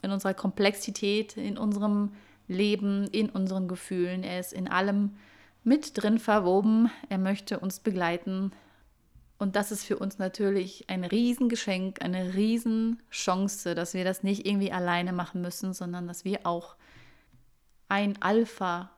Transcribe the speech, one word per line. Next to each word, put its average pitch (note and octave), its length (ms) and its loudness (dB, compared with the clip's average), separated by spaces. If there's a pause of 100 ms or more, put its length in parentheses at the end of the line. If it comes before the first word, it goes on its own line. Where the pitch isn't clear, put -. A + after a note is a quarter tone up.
in G3 80 -2
unserer G3 240 0
Komplexität, G3+ 1000 0
in G#3 220 -4
unserem G#3 540 0 (340)
Leben, G3+ 640 2
in G#3+ 200 0
unseren F#3+ 400 -2
Gefühlen. F3+ 560 -2
Er F3+ 160 -4
ist F3+ 120 -8
in F#3 160 -4
allem G3+ 480 2 (480)
mit C4+ 360 2
drin G#3+ 180 4
verwoben, G#3+ 720 4 (180)
er F#3+ 100 -2
möchte F#3+ 400 -2
uns - 220 -4
begleiten. F#3 720 -2 (880)
Und G3 140 0
das G3+ 160 2
ist G3+ 140 -6
für - 120 -2
uns - 220 -6
natürlich F#3+ 720 0
ein F#3 160 -2
Riesengeschenk, A3+ 960 0
eine F3+ 320 -2
Riesenchance, A3 1400 0
dass E3+ 200 -4
wir F#3 100 -2
das F#3 200 -2
nicht G3 220 0
irgendwie G3 260 0
alleine F3 400 0
machen F3 300 -4
müssen, F3 300 -6
sondern F3 360 -8
dass F3 160 -14
wir F#3+ 200 -4
auch F3 300 -4 (1120)
ein G3+ 320 0
Alpha F#3+ 760 0